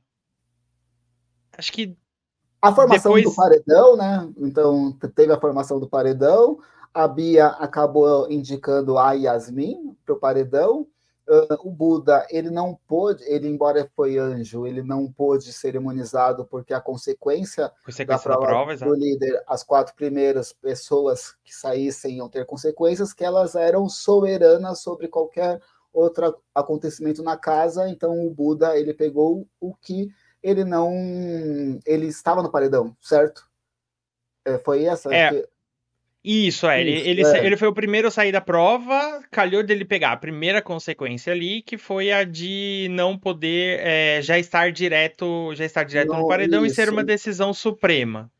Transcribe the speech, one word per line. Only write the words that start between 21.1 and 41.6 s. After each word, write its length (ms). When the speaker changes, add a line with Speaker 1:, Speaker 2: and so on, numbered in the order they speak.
Speaker 2:
que 100
saíssem 640
iam 100
ter 200
consequências, 640
que 100
elas 300
eram 340
soberanas 920
sobre 260
qualquer 540
outro 420
acontecimento 680
na 160
casa. 500
Então, 380
o 60
Buda, 440
ele 180
pegou 540
o 160
que 340
ele 220
não, 280
ele 220
estava 340
no 80
paredão, 500
certo? 460
É, 120
foi 280
essa 280
Speaker 1:
É. 160
Speaker 2:
que 180
Speaker 1:
Isso, 440
é, 140
ele, 100
Speaker 2:
Isso, 160
Speaker 1:
ele 180
sa-, 120
Speaker 2:
é. 80
Speaker 1:
ele 120
foi 120
o 40
primeiro 360
a 20
sair 200
da 100
prova, 800
calhou 320
dele 220
pegar 260
a 60
primeira 440
consequência 720
ali, 300